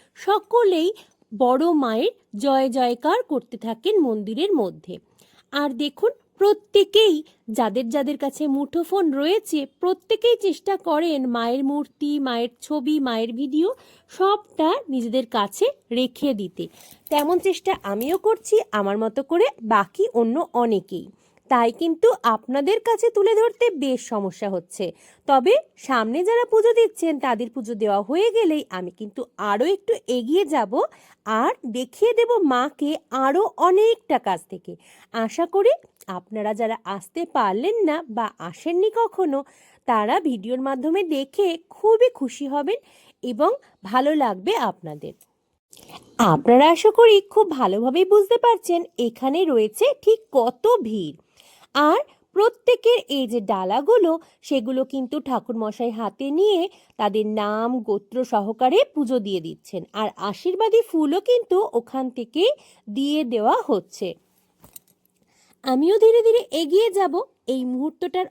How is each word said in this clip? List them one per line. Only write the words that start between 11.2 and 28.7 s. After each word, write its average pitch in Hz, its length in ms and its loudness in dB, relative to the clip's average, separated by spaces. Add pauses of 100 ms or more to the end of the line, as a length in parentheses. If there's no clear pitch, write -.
মায়ের 240 360 -2
মূর্তি, 294 560 -4
মায়ের 240 300 -4 (120)
ছবি, 302 380 -2
মায়ের 233 340 -2
ভিডিও 302 400 -2 (360)
সবটা 392 640 -2 (140)
নিজেদের 247 360 -2
কাছে 214 400 -2 (260)
রেখে 254 420 -2
দিতে। 180 340 -10 (420)
তেমন 311 300 2
চেষ্টা 381 440 -2
আমিও 233 340 -4
করছি 440 420 0 (120)
আমার 202 260 -2
মতো 220 260 -4
করে, 349 220 2 (180)
বাকি 220 500 0
অন্য 233 400 0
অনেকেই। 214 540 -2 (400)
তাই 233 240 2
কিন্তু 330 420 0 (100)
আপনাদের 269 560 -2
কাছে 466 300 0
তুলে 427 260 2
ধরতে 466 340 2
বেশ 269 320 -4
সমস্যা 202 480 -6
হচ্ছে। 180 420 -8 (340)
তবে 269 280 4 (240)
সামনে 247 460 -2
যারা 466 220 0
পুজো 453 280 4
দিচ্ছেন, 440 460 0
তাদের 240 300 -4
পুজো 233 260 -10
দেওয়া 202 260 0
হয়ে 339 300 0
গেলেই 339 380 0
আমি 180 220 -10